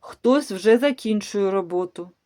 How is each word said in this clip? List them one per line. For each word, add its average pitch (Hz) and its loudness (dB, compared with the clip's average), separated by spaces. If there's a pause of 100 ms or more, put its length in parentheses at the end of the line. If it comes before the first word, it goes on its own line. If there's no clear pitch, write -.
Хтось 277 0
вже 208 4
закінчує 214 -2
роботу, 180 -4 (160)